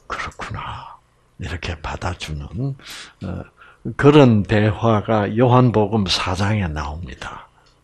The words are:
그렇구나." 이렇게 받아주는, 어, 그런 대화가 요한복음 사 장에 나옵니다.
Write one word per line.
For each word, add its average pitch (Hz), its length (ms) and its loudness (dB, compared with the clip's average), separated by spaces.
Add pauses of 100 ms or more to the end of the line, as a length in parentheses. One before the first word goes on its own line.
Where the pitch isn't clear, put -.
그렇구나." - 880 -10 (420)
이렇게 82 420 -8
받아주는, 76 680 -8 (760)
어, 90 180 -8 (540)
그런 139 460 6
대화가 104 960 0
요한복음 113 680 4
사 90 280 -2
장에 101 340 0
나옵니다. 78 800 -10 (360)